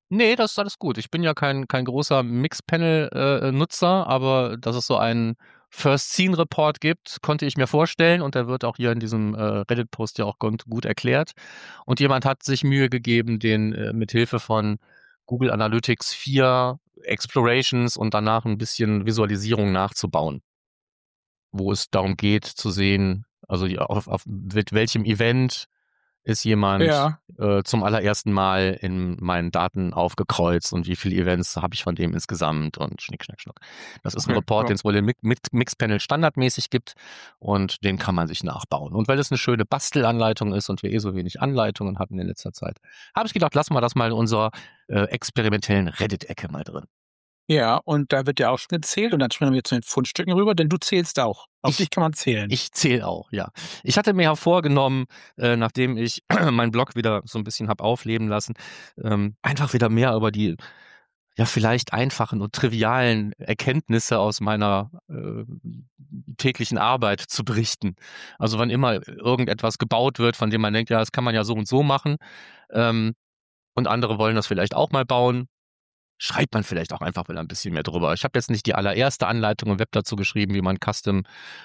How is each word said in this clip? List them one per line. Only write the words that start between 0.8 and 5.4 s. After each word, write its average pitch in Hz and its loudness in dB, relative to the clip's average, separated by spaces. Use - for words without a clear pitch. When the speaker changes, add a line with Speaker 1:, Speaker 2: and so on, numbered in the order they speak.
Speaker 1:
Ich 110 -8
bin 170 -2
ja 160 2
kein, 135 -2
kein 127 0
großer 135 2
Mixpanel, 156 0
äh, 135 2
äh, 135 2
Nutzer, 175 2
aber 131 2
dass 117 -2
es 120 -4
so 123 2
einen 113 2